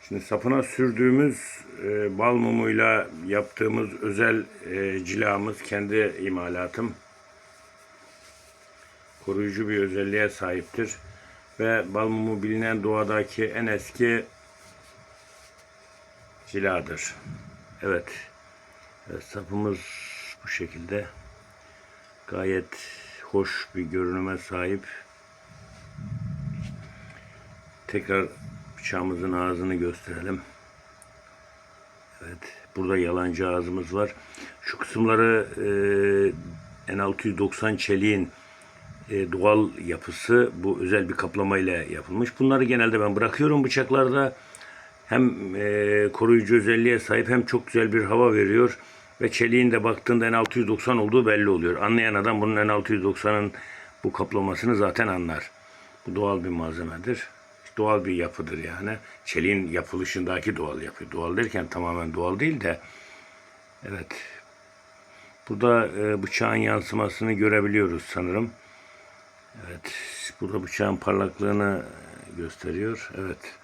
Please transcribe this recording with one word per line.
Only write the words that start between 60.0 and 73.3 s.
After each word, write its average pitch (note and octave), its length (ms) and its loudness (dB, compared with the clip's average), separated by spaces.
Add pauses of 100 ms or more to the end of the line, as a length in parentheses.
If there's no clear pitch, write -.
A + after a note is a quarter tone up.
doğal D2+ 240 -6
yapı. - 300 -14
Doğal E2+ 260 -4
derken G2+ 300 -2
tamamen E2+ 460 -4
doğal F2+ 260 -2
değil D3 220 -2
de. E2+ 180 -2 (1120)
Evet. F#2 260 -10 (1300)
Burada, A#2 380 2
e, G#2 360 -2
bıçağın A2 320 0
yansımasını G#2+ 800 0
görebiliyoruz G#2 720 2
sanırım. G2 480 -2 (1160)
Evet. F2 260 -14 (480)
Burada G2 220 -4
bıçağın G2 340 0
parlaklığını G2 880 0 (520)
gösteriyor. F2 800 -6
Evet. F#2+ 460 -10